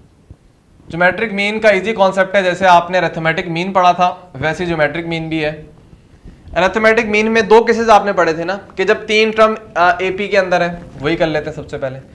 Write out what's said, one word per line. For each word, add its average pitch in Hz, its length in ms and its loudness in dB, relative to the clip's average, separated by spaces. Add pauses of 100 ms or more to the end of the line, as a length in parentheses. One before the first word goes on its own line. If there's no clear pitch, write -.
(880)
Geometric 185 460 -2
mean 208 260 -4
का 220 120 4
easy 196 220 -2
concept 190 420 0
है, 202 80 4
जैसे 180 220 -2
आपने 175 320 4
arithmetic 165 500 -2
mean 170 240 -4
पढ़ा 180 220 4
था 180 420 -2
वैसे 160 300 -4
ज्योमेट्रिक 165 400 -2
mean 165 240 -6
भी 160 100 -4
है। 151 120 -4 (1040)
Arithmetic 220 520 2
mean 214 220 0
में 226 180 2
दो 220 160 6
cases 226 260 0
आपने 202 240 4
पढ़े 170 200 2
थे 165 120 -6
ना, 190 100 -4 (220)
कि 190 80 -2
जब 214 200 0
तीन 220 260 2
term, 220 240 2 (220)
अ, 175 240 2
एपी 190 260 -4
के 202 100 0
अंदर 180 260 0
है, 175 180 -6 (160)
वही 151 180 -2
कर 165 120 0
लेते 156 220 -4
हैं 147 60 -14
सबसे 147 220 -12
पहले, 131 220 -8 (160)